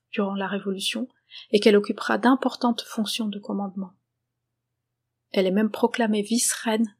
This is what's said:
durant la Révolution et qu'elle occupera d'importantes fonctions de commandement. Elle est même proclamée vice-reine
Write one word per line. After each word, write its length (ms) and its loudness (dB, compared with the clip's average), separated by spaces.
durant 240 -2
la 120 -4
Révolution 600 -4
et 80 6
qu'elle 160 6
occupera 420 2
d'importantes 640 2
fonctions 460 -4
de 120 -6
commandement. 520 -6
Elle 140 2
est 60 2
même 180 2
proclamée 520 0
vice-reine 800 0